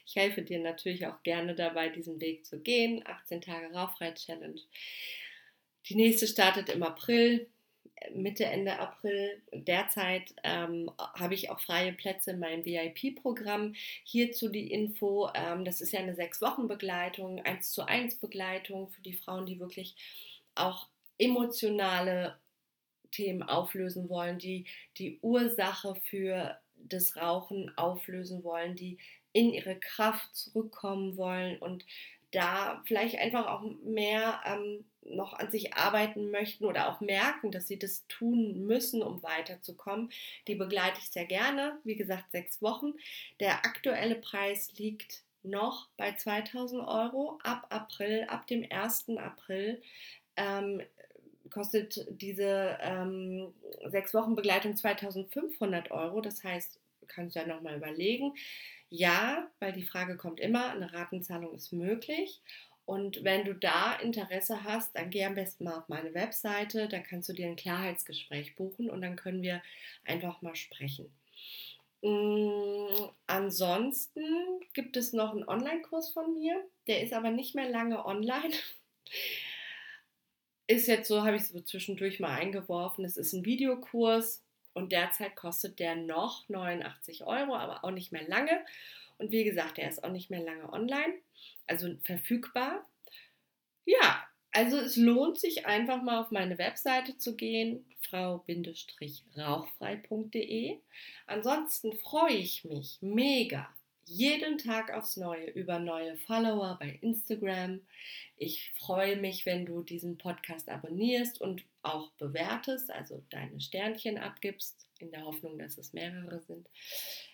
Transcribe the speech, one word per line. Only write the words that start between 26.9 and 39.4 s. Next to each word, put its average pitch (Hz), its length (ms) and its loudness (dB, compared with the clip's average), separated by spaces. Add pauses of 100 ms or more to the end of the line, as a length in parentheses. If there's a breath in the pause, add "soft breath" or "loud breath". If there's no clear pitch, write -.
Rauchen 185 640 -2
auflösen 180 640 -2
wollen, 170 320 -2
die 180 220 -8 (340 loud breath)
in 233 220 10
ihre 190 260 -2
Kraft - 560 0
zurückkommen 196 800 -2
wollen 185 440 0
und 180 260 -8 (460 loud breath)
da 190 540 2
vielleicht 220 340 4
einfach 233 260 2
auch 202 180 0 (200)
mehr, 220 640 2
ähm, 208 400 -2 (200)
noch 196 280 -4
an - 180 -4
sich 202 240 -2
arbeiten 208 560 4
möchten 208 340 0
oder - 240 4
auch - 120 -2
merken, 208 500 2
dass 185 160 -4
sie 196 100 -4
das - 300 -6
tun 220 580 2
müssen, 233 380 4
um 180 180 -4
weiterzukommen. 180 880 -4 (360 loud breath)